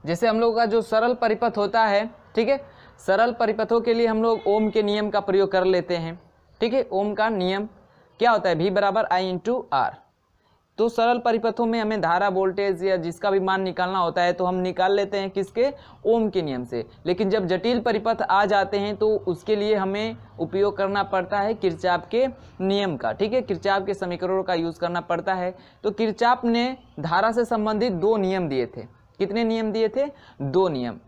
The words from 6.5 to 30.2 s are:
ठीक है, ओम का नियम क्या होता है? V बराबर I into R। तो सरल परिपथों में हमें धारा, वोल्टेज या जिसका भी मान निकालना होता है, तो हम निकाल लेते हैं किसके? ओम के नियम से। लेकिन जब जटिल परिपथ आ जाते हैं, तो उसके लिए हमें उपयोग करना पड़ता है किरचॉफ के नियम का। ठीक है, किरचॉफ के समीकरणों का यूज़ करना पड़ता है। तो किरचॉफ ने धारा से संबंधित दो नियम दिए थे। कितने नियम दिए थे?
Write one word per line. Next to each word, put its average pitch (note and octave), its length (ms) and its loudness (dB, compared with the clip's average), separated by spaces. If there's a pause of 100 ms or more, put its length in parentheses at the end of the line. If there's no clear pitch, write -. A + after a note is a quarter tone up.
ठीक A3+ 120 0
है, C4+ 180 0
ओम G#3 220 -2
का G#3+ 160 0
नियम G3 360 -2 (540)
क्या A#3 120 4
होता G3 180 2
है? E3+ 60 4
V F3+ 160 0
बराबर G3+ 420 0
I F#3 80 2 (120)
into A3 280 -2 (120)
R। B2+ 160 2 (880)
तो A3+ 120 2
सरल A#3 300 2
परिपथों A3+ 460 0
में A3+ 140 0
हमें G#3+ 220 -2
धारा, F3+ 280 2
वोल्टेज F#3+ 540 0
या F#3+ 120 2
जिसका E3+ 360 -2
भी G3 80 2
मान F#3+ 220 0
निकालना F#3 380 -2
होता E3+ 220 0
है, F3 120 2
तो F3+ 120 -2
हम F3+ 100 0
निकाल F#3 380 0
लेते G3+ 240 0
हैं F#3+ 120 -4
किसके? A3 440 -2 (320)
ओम A3 240 2
के F3+ 120 -2
नियम C3 240 -4
से। A#2+ 200 -6 (200)
लेकिन F#3+ 240 0
जब G3 160 2
जटिल G3+ 340 0
परिपथ A3+ 420 -2
आ G3+ 240 2
जाते G3 340 0
हैं, G3+ 160 -4
तो G#3+ 220 2
उसके F#3 380 -2
लिए G#3 200 2
हमें G#3 420 -4 (220)
उपयोग G3 380 0
करना G3 260 -2
पड़ता G3 360 -2
है G#3+ 140 -2
किरचॉफ F3 580 -2
के B3+ 160 2 (340)
नियम F#3+ 360 0
का। A2+ 140 -4
ठीक G#3 220 -2
है, B3+ 80 2
किरचॉफ G3 440 -2
के G3 80 -4
समीकरणों F#3 500 -4
का F#3 100 -2
यूज़ E3 260 -2
करना F3 220 -4
पड़ता E3+ 320 -2
है। F3+ 220 -4 (280)
तो G#3 80 0
किरचॉफ A#3 540 0
ने A#3+ 320 0 (220)
धारा E3+ 320 2
से A#3 140 0
संबंधित A3 480 0
दो G3+ 240 2
नियम F#3 320 0
दिए B2+ 160 0
थे। A#2 160 -14 (380)
कितने G3+ 240 -2
नियम A3 280 0
दिए A3 180 0
थे? C4 160 0 (360)